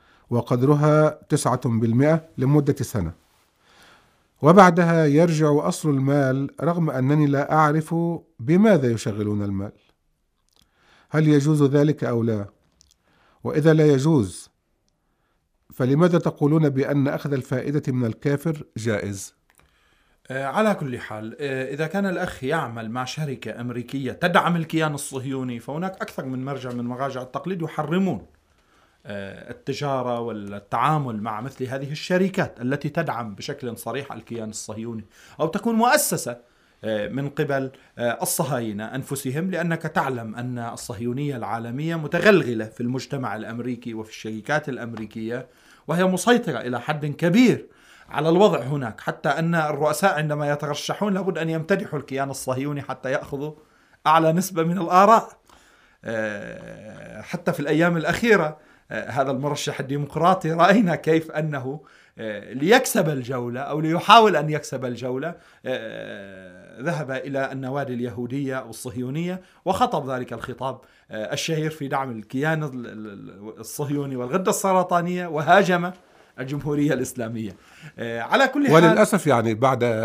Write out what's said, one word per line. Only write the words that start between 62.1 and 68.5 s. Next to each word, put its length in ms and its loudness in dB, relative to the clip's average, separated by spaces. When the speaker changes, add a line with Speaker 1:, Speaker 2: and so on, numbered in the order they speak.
Speaker 2:
آه، 340 -10
ليكسب 560 4
الجولة 520 -4
أو 200 -4
ليحاول 560 4
أن 140 -2
يكسب 340 -6
الجولة، 500 -6
آه، 1160 -12
ذهب 280 -4
إلى 420 -4
النوادي 420 -6
اليهودية 720 -6